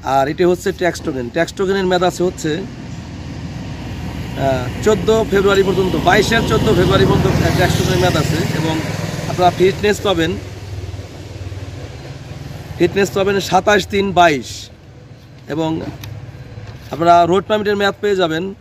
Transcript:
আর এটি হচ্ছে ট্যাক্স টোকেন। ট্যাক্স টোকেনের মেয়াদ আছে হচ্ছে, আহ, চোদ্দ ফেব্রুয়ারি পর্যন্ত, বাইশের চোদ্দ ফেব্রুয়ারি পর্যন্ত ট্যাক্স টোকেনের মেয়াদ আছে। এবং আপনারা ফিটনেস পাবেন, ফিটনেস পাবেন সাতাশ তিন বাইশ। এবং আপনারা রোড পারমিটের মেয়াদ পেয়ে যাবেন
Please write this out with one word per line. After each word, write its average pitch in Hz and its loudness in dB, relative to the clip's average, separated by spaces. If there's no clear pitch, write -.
আর 135 6
এটি 175 2
হচ্ছে 180 2
ট্যাক্স 170 0
টোকেন। 131 -4
ট্যাক্স 165 0
টোকেনের 196 0
মেয়াদ 180 2
আছে - -4
হচ্ছে, 165 -4
আহ, 135 -2
চোদ্দ 202 2
ফেব্রুয়ারি 196 4
পর্যন্ত, 185 0
বাইশের 214 4
চোদ্দ 220 2
ফেব্রুয়ারি 190 4
পর্যন্ত 190 4
ট্যাক্স 175 2
টোকেনের 180 2
মেয়াদ 175 2
আছে। 160 0
এবং 160 0
আপনারা 175 4
ফিটনেস 196 2
পাবেন, 165 0
ফিটনেস 175 2
পাবেন 196 0
সাতাশ 202 4
তিন 202 0
বাইশ। 156 4
এবং 160 -2
আপনারা 170 6
রোড 185 2
পারমিটের 208 0
মেয়াদ 196 0
পেয়ে 208 2
যাবেন 165 0